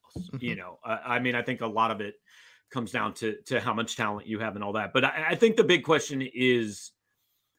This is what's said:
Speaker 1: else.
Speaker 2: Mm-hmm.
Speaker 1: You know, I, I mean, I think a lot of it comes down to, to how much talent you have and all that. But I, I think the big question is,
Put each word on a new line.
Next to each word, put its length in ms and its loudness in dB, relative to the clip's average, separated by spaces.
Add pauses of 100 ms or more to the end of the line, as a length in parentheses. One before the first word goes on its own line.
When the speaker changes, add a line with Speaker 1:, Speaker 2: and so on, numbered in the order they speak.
(160)
Speaker 1:
else. 140 -10
Speaker 2:
Mm-hmm. 140 -8
Speaker 1:
You 120 -4
know, 280 -14
I, 320 -4
I 40 2
mean, 160 0
I 80 0
think 180 -4
a 60 -4
lot 240 2
of 100 -4
it 140 -8 (560)
comes 200 -6
down 220 -2
to, 220 -2 (100)
to 160 0
how 120 -2
much 220 -2
talent 320 -4
you 120 -4
have 160 -4
and 80 -6
all 100 -4
that. 180 -2
But 140 4
I, 240 0
I 60 2
think 200 4
the 80 6
big 200 4
question 500 0
is, 580 2 (680)